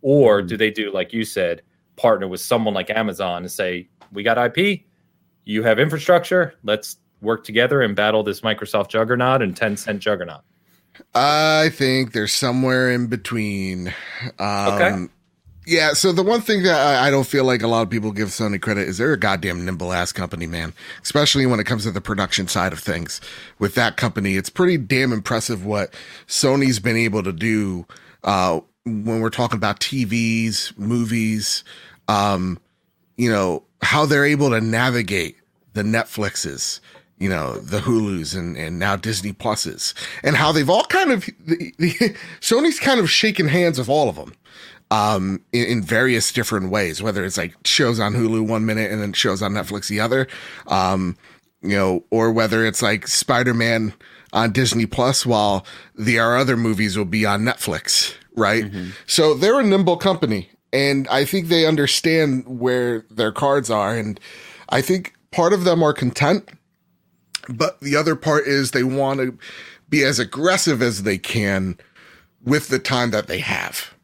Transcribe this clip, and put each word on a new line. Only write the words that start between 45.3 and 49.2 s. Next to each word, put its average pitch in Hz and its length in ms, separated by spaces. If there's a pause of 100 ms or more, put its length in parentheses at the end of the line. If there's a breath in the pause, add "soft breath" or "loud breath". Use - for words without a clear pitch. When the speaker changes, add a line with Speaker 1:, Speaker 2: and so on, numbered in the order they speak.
Speaker 3:
in, 120 140
in 117 160
various 113 500
different 101 400
ways, 92 280
whether 101 240
it's, 95 140
like, 87 160 (100)
shows 117 360
on 104 140
Hulu 113 340
one 110 180
minute 110 240
and 107 100
then 101 120
shows 98 300